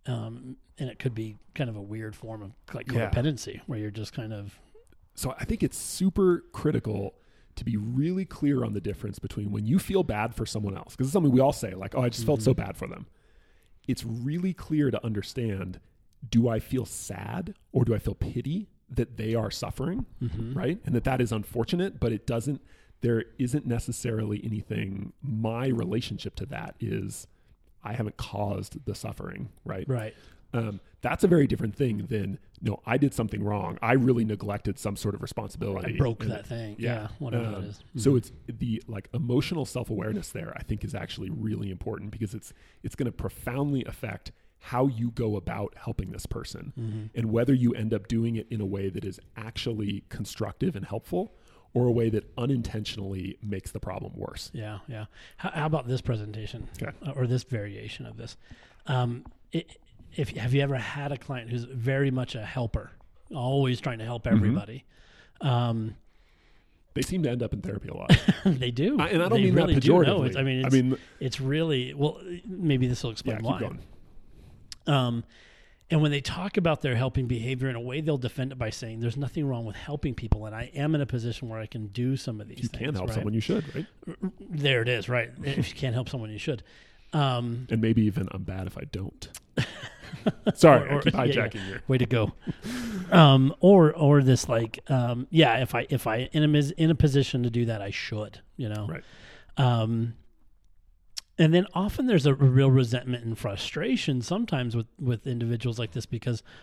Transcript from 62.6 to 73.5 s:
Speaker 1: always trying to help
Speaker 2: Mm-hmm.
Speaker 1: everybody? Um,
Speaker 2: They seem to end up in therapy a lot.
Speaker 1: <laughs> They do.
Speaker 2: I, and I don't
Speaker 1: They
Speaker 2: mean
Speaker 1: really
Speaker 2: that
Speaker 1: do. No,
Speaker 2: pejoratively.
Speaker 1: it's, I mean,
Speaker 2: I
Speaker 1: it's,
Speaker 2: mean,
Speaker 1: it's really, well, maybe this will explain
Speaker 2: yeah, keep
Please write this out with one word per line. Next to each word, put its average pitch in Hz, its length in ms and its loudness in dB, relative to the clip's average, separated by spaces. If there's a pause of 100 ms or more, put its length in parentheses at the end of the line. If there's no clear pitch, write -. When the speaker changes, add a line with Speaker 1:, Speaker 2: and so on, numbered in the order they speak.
Speaker 1:
always 131 480 0
trying 117 200 -6
to 110 40 -10
help 117 200 -6
Speaker 2:
Mm-hmm. 113 120 4
Speaker 1:
everybody? 117 480 2 (560)
Um, 117 540 0 (1000)
Speaker 2:
They 131 80 0
seem 180 200 0
to 135 80 2
end 120 140 -2
up 110 80 -4
in 104 100 -4
therapy - 260 -6
a - 60 -10
lot. - 240 6 (140)
Speaker 1:
<laughs> - 120 -4
They 127 280 2
do. 180 260 2
Speaker 2:
I, - 120 4
and 170 120 4
I 180 60 2
don't 226 100 4
Speaker 1:
They 196 60 6
Speaker 2:
mean 185 100 6
Speaker 1:
really 160 200 6
Speaker 2:
that 139 100 6
Speaker 1:
do. 156 80 8 (100)
No, 180 160 4
Speaker 2:
pejoratively. 135 80 2
Speaker 1:
it's, 123 100 -2
I 135 60 0
mean, 131 220 2
Speaker 2:
I - 20 0
Speaker 1:
it's, 127 80 6
Speaker 2:
mean, 127 220 6 (240)
Speaker 1:
it's 139 200 -4
really, 135 540 0
well, 147 260 0 (240)
maybe 156 440 2
this 123 160 -2
will 117 80 -4
explain 110 240 -4
Speaker 2:
yeah, 110 60 -4
keep 113 80 0